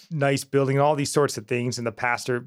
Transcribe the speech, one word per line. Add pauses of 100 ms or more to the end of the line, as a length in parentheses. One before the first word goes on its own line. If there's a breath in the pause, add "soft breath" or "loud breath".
(100)
nice
building,
all
these
sorts
of
things,
and
the
pastor